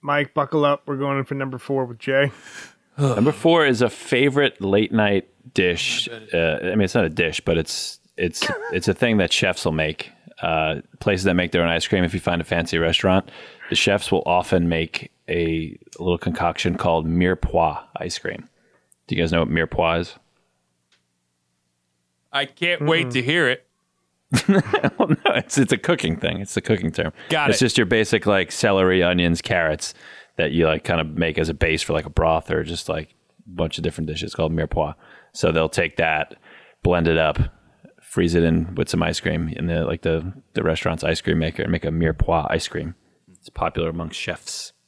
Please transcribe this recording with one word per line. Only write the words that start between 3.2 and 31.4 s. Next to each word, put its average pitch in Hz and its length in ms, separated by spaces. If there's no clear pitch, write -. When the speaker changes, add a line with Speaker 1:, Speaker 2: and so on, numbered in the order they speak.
Speaker 2:
four 165 320
is 123 160
a 117 80
favorite 139 720
late 98 320
night 101 340
dish. - 540
Uh, 85 40
I 80 240
mean, 107 60
it's 95 140
not 113 80
a 82 60
dish, 78 320
but 82 160
it's, - 420
it's, - 300
<laughs> - 120
it's 90 160
a 98 60
thing 113 240
that 90 160
chefs - 320
will 82 80
make. 78 380
Uh, 80 340
places 98 260
that 95 80
make 87 180
their 87 120
own 85 60
ice 85 180
cream, 92 180
if 82 80
you 92 80
find 87 200
a 78 40
fancy 85 320
restaurant, 92 520
the - 60
chefs - 360
will 92 140
often 87 440
make 82 420
a 82 500
little 87 180
concoction 85 600
called 82 280
mirepoix 85 800
ice 87 200
cream. - 300
Do - 80
you 85 60
guys 82 100
know 85 100
what - 80
mirepoix 82 520
is? - 140
Speaker 3:
I 139 140
can't 170 360
wait 160 260
Speaker 1:
Mm-mm. 120 60
Speaker 3:
to 127 80
hear 143 280
it. - 180
Speaker 2:
<laughs> - 140
Well, - 120
no, - 260
it's, - 220
it's 131 160
a 113 40
cooking 95 380
thing. 85 260
It's 101 120
the - 80
cooking 90 300
term. 80 200
Speaker 3:
Got 147 200
Speaker 2:
It's - 120
Speaker 3:
it. 127 40
Speaker 2:
just 113 120
your 117 100
basic, 110 400
like, 98 240
celery, 92 520
onions, 87 380
carrots 80 520
that 78 140
you, 82 160
like, 80 160
kind 82 180
of 78 60
make 82 220
as 80 100